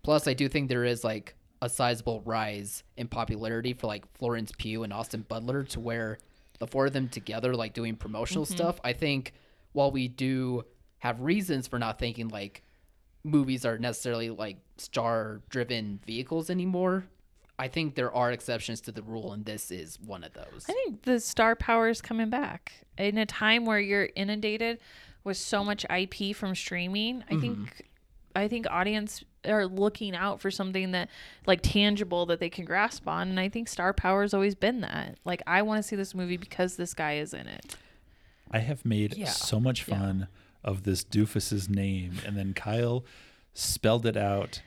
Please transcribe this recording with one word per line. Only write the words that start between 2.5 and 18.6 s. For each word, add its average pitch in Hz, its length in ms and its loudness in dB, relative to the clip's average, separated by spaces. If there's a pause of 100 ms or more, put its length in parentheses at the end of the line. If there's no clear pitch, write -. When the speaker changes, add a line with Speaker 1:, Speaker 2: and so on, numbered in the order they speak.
Speaker 1:
in 120 100 -6
popularity 113 640 -2
for, 120 140 -4
like, 104 180 -6 (140)
Florence 117 400 -2
Pugh 113 240 -4
and 107 100 -6
Austin 113 340 -6
Butler, 120 380 -2
to 135 160 -8
where 113 380 -4 (400)
the 113 100 -4
four 135 180 2
of 139 60 2
them 131 160 0
together, 113 480 -2
like, 113 160 -2
doing 113 240 -2
promotional 113 480 -2
Speaker 2:
Mm-hmm. 180 100 -4
Speaker 1:
stuff. 170 300 0
I 123 80 0
think 139 400 0 (400)
while 139 180 6
we 131 160 0
do 127 580 0 (340)
have 120 220 0
reasons 160 460 2
for 127 120 -4
not 113 200 -2
thinking, 117 300 -2
like, 101 340 -8 (640)
movies 131 400 2
are 117 140 0
necessarily, 117 520 -2
like, 101 280 -6 (180)
star-driven 113 1300 -2
vehicles 131 440 -4
anymore, 185 540 2 (540)
I 127 100 -4
think 156 280 -2
there 123 180 0
are 123 180 4
exceptions 117 500 -4